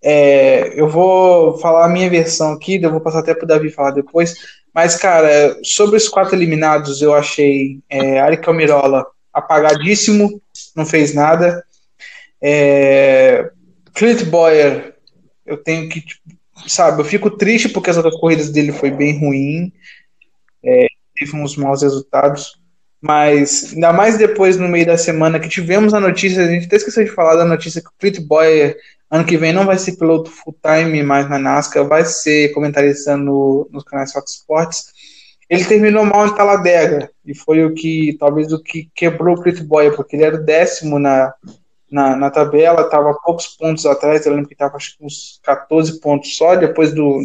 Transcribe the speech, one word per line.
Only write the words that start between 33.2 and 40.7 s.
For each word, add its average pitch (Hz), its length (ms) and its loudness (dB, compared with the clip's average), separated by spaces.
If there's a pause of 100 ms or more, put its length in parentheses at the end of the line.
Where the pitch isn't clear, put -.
nos 143 120 -16
canais 139 280 -10
Fox - 220 -10
Sports. 165 600 -6 (560)
Ele 175 140 0
terminou 214 420 2
mal 208 220 2
em 208 80 -4
Talladega, 175 720 0 (160)
e 147 80 -14
foi 160 300 0
o 160 100 -2
que, 160 460 -4
talvez 151 320 0
o 156 100 -6
que 160 320 -14
quebrou 175 420 -2
o 175 60 -6
Clint 175 200 -2
Boyer, 151 340 2
porque 143 200 -8
ele 156 100 2
era 156 100 0
o 156 80 -8
décimo 156 560 0